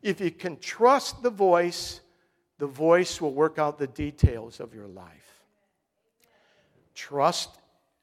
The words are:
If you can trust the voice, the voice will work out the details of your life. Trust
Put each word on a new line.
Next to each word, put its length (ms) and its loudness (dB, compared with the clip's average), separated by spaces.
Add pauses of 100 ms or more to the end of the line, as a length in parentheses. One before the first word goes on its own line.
If 180 -4
you 120 -4
can 260 -10
trust 640 0
the 60 2
voice, 720 0 (560)
the 100 -8
voice 540 2
will 120 -4
work 240 0
out 200 -2
the 100 -6
details 720 0
of 140 -14
your 140 -18
life. 560 -20 (1500)
Trust 560 -2 (540)